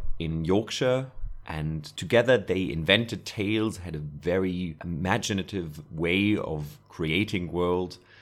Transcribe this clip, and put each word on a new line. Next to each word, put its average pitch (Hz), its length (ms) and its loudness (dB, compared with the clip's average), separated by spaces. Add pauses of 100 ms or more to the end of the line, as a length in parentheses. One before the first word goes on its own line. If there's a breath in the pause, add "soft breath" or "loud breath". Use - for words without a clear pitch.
(180)
in 80 260 -2
Yorkshire, 127 680 2 (360)
and 78 360 -4 (120)
together 117 440 4
they 95 320 0
invented 98 560 2
tales, 107 500 -2
had 87 180 -10
a 76 40 -6
very 87 840 -2
imaginative 92 1080 -2
way 92 440 2
of 76 440 -4 (100)
creating 87 600 0
worlds. 87 480 0 (220 loud breath)